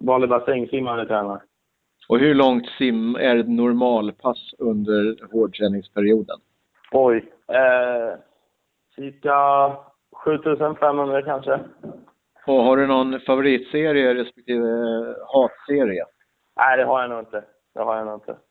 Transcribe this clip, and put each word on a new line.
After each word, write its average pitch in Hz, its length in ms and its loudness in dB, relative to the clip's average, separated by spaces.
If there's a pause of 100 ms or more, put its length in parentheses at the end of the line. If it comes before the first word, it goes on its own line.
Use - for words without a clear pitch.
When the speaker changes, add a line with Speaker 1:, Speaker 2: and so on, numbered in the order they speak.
Speaker 1:
vanlig 127 300 0
bassängsimmare 123 760 -2
tränar. 101 360 -4 (640)
Speaker 2:
Och 117 100 2
hur 147 160 4
långt 127 320 4 (120)
sim-, 117 420 -2
är 127 160 2
ett 117 120 0
normalpass 120 1080 0
under 107 720 -2
hårdträningsperioden? 104 1080 0 (540)
Speaker 1:
Oj, 127 240 4 (320)
eh, 123 680 0 (760)
cirka 139 420 -4 (760)
sjutusen 151 640 -2
femhundra 143 460 0
kanske. 135 380 -4 (840)
Speaker 2:
Och 135 80 2
har 127 220 6
du 139 100 2
någon 131 340 0
favoritserie 135 920 0
respektive 120 520 -4 (640)
hatserie? 127 720 0 (520)
Speaker 1:
Nej, 127 200 2
det 131 80 2
har 131 160 0
jag 123 100 -6
nog 117 80 -8
inte. 110 260 -12 (300)
Det 117 60 -8
har 113 160 -4
jag 110 100 -8
nog 107 80 -10
inte. 107 220 -14 (140)